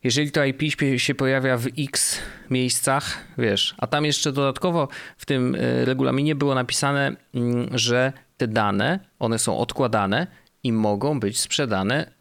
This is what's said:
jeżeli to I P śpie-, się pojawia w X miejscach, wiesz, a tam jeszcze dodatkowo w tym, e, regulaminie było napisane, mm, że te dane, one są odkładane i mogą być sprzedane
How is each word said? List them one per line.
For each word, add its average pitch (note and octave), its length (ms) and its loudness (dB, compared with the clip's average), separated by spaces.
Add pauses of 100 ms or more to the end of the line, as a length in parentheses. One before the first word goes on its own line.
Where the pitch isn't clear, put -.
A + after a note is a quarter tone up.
jeżeli C#3 260 0
to D3 140 2
I C3+ 100 0
P D3 160 -2
śpie-, C3+ 280 0
się C3+ 160 0
pojawia C3 440 2
w A#2 80 -2 (120)
X - 400 -2 (320)
miejscach, C3 680 0 (200)
wiesz, G#2+ 400 0
a B2+ 80 -2
tam D3+ 180 0
jeszcze D3 280 0
dodatkowo D#3 560 0 (280)
w - 100 -18
tym, B2+ 280 0
e, B2 300 0
regulaminie C3 500 2
było C#3 200 2
napisane, C#3 600 0 (180)
mm, A#2+ 440 0
że B2 340 2 (240)
te A#2+ 120 0
dane, A2 520 2 (180)
one A2+ 200 0
są G#2+ 200 0
odkładane A2+ 680 0 (360)
i B2 100 0
mogą A2 480 2
być G#2 200 -2
sprzedane A2 720 0 (100)